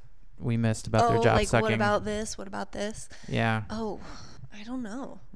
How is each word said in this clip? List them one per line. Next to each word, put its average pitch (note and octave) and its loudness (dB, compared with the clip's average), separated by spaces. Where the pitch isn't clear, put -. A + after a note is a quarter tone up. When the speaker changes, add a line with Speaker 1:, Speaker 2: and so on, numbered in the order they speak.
Speaker 1:
we A#2 0
missed A2+ 2
about A2+ 6
their A2+ 6
Speaker 2:
Oh, - 2
Speaker 1:
job A2+ 6
Speaker 2:
like, - 4
Speaker 1:
sucking? - 6
Speaker 2:
"What A3 4
about G#3 4
this? G#3+ -4
What G3 -8
about G3+ -6
this?" - -4
Speaker 1:
Yeah. A2+ 2
Speaker 2:
Oh, G#3+ -4
I G#3 -10
don't B3+ -6
know. A#3 -8